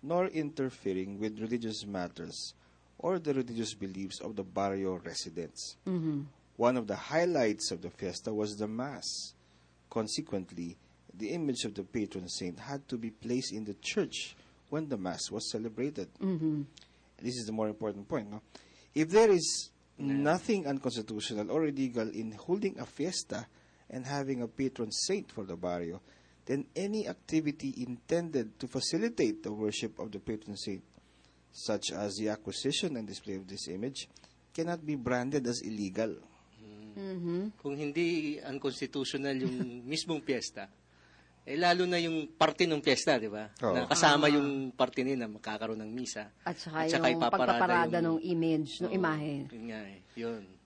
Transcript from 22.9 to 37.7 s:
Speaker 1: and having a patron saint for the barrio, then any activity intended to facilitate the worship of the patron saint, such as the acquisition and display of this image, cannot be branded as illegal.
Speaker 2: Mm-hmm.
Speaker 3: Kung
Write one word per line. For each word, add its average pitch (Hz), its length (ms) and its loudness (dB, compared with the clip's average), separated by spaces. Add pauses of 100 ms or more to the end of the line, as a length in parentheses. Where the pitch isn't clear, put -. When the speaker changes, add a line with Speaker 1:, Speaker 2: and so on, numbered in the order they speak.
Speaker 1:
and 127 160 -8
having 135 360 -2
a 117 60 -2
patron 120 440 -2
saint - 400 -2
for 110 120 -8
the 92 120 -6
barrio, 87 460 -2 (440)
then 139 200 -2 (100)
any 202 320 -2
activity 147 760 -2
intended 127 800 -2
to 131 60 -6
facilitate 165 760 0
the - 100 -6
worship 107 460 -2
of 110 160 -8
the 101 80 -6
patron 107 340 -6
saint, 98 280 -6 (680)
such - 400 -2
as 98 320 -4
the 107 80 0
acquisition 139 680 -2
and 113 120 -6
display 95 340 -8
of 95 80 -14
this 98 180 -8
image, 110 380 -6 (480)
cannot 165 320 -4
be 151 80 -2
branded 127 540 0
as 120 140 -2
illegal. 104 520 -2 (840)
Speaker 2:
Mm-hmm. 185 440 -2 (140)
Speaker 3:
Kung 143 220 -6